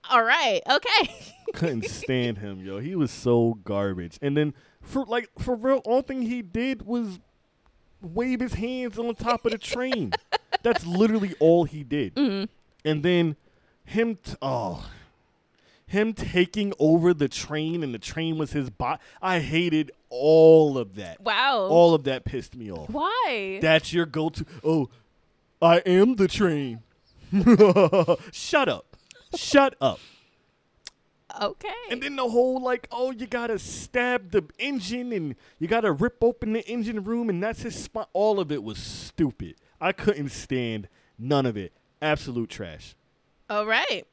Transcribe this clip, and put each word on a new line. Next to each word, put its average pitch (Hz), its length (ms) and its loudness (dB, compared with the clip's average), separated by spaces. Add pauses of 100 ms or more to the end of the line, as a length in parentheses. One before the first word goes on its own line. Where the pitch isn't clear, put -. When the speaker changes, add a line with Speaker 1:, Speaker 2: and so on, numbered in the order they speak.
Speaker 1:
All 233 140 4
right. 233 380 2 (100)
Okay. 302 400 2 (280)
<laughs> - 160 -10
Speaker 2:
Couldn't 139 340 -4
stand 120 500 -4
him, 98 260 -12
yo. 98 140 -8
He 156 160 -8
was 147 160 0
so 117 540 2
garbage. 98 580 -4
And 143 140 -2
then, 151 180 0 (280)
for, 262 220 -6
like, 233 240 -6 (100)
for 254 180 -4
real, 262 280 0
all 247 180 0
thing 262 200 -8
he 240 200 -4
did 226 440 -6
was 220 320 -6 (840)
wave 226 380 -4
his 247 140 -4
hands 240 440 -6
on 233 160 -4
top 233 320 -2
of 220 60 2
the 220 60 -6
train. 247 540 -4 (240)
Speaker 1:
<laughs> - 260 -4
Speaker 2:
That's 170 240 0
literally 202 540 2
all 165 240 6
he 151 180 -8
did. 127 320 -4
Speaker 1:
Mm-hmm. 240 300 -2 (400)
Speaker 2:
And 156 180 -2
then 170 340 2 (500)
him, 226 300 -2
t-, - 260 -12
oh, 117 480 -6 (960)
him 214 260 -2
taking 196 680 -2
over 165 360 4
the 143 140 0
train, 160 540 -6
and 131 120 -6
the 107 40 -10
train 160 380 -6
was 156 160 -6
his 139 160 -4
bot. 127 320 -8 (220)
I 185 180 0
hated 156 500 -2 (200)
all 156 680 8
of 101 200 -6
that. 107 260 -12
Speaker 1:
Wow. 233 440 2
Speaker 2:
All 170 280 8
of 143 100 0
that 131 200 -4
pissed - 320 -10
me 110 160 -12
off. 78 180 -12
Speaker 1:
Why? 285 720 -4
Speaker 2:
That's 160 300 2
your 170 140 0
go-to. 156 380 -6 (200)
"Oh, 151 240 0 (720)
I 170 180 6
am 190 380 4
the 196 120 4
train." 143 540 -2 (480)
<laughs> 185 1040 6
Shut 277 360 0
up. - 240 -6 (420)
Shut 277 440 4
up. - 200 0 (1400)
Speaker 1:
Okay. 381 280 -6 (220)
Speaker 2:
And 247 120 -6
then 277 140 -8
the 254 120 -2
whole, 254 320 2
like, 254 320 -2
"Oh, 247 180 -4
you 240 160 -10
gotta 233 320 -4
stab 247 720 -4
the 196 140 0 (140)
engine 247 540 -6
and 156 220 -6 (240)
you 165 80 -4
gotta 220 240 0
rip 175 320 -2
open 233 300 0
the 240 160 -4
engine 220 340 -4
room 233 260 -4
and 180 140 -2
that's 226 200 -6
his 160 120 -10
spot." - 380 -10
All 202 260 2
of 151 140 -2
it 131 100 -4
was 107 160 -10
stupid. - 800 -6 (240)
I 180 120 0
couldn't 147 360 -2
stand 117 600 -6 (300)
none 135 280 0
of 107 100 -2
it. 95 160 -10 (280)
Absolute 135 500 -4
trash. 82 440 -16 (560)
Speaker 1:
All 208 160 -2
right. 226 460 -2